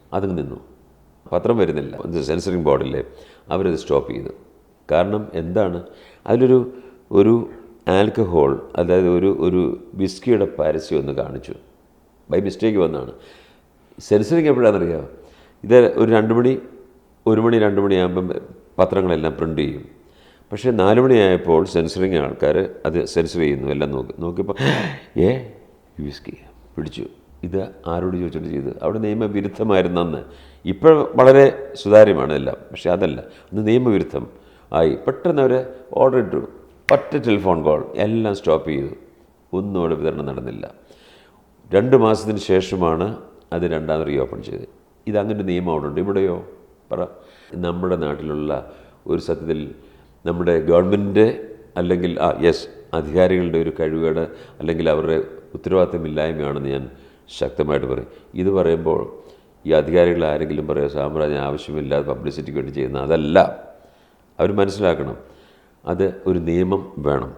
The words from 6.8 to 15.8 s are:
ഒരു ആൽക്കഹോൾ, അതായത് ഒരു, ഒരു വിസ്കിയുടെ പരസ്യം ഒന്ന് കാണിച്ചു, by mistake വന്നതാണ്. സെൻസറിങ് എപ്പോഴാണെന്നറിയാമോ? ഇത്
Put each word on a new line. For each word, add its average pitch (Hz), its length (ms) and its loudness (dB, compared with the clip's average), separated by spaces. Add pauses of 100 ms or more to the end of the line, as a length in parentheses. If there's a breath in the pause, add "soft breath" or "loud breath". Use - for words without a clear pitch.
ഒരു 110 380 4 (380)
ആൽക്കഹോൾ, 90 880 2
അതായത് 90 320 2
ഒരു, 90 320 2
ഒരു 90 400 0 (140)
വിസ്കിയുടെ 95 540 0 (120)
പരസ്യം 78 400 -2
ഒന്ന് 69 140 -4
കാണിച്ചു, 67 400 -8 (800)
by 87 100 2
mistake 104 360 -2
വന്നതാണ്. 78 340 -2 (880 soft breath)
സെൻസറിങ് 151 480 0
എപ്പോഴാണെന്നറിയാമോ? 98 600 2 (560 soft breath)
ഇത് 120 320 6